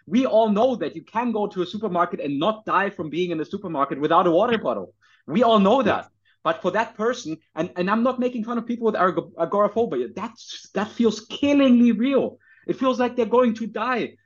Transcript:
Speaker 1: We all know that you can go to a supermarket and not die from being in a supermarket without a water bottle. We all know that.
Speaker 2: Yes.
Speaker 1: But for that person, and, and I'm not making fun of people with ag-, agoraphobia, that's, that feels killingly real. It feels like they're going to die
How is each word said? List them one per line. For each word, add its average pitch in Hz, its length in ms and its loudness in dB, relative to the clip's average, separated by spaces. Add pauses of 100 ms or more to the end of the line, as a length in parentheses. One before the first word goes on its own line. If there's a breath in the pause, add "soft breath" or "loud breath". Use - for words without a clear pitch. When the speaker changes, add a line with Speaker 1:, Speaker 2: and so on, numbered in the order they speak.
Speaker 1:
We 233 180 0
all 220 240 4
know 226 280 2
that 160 200 -6
you 160 80 -12
can 233 280 -4
go 208 160 -2
to 185 120 -6
a 170 60 -2
supermarket 180 540 -4
and 143 180 -4
not 214 260 -2
die 185 240 0
from 175 220 -8
being 175 200 -2
in 160 100 -4
a 151 40 -6
supermarket 151 560 -4
without 165 260 4
a 175 40 4
water 220 260 2
bottle. 104 380 -6 (320 soft breath)
We 180 160 0
all 226 160 6
know 208 240 6
that. 139 220 0
Speaker 2:
Yes. - 60 -20 (320)
Speaker 1:
But 165 200 -2
for 185 80 0
that 220 260 -2
person, 214 400 -4 (180)
and, 170 220 -4
and 180 140 -2
I'm 226 120 0
not 254 160 0
making 247 260 -4
fun 240 120 -6
of 226 100 -6
people 240 200 -4
with 214 100 0
ag-, 170 420 0
agoraphobia, 185 800 0
that's, - 560 -14
that 208 180 -4
feels 220 360 0
killingly 262 640 4
real. 220 460 0 (280 soft breath)
It - 120 -4
feels 262 200 0
like 247 180 -2
they're 233 100 0
going 240 300 4
to 226 100 -8
die 214 480 -4 (120)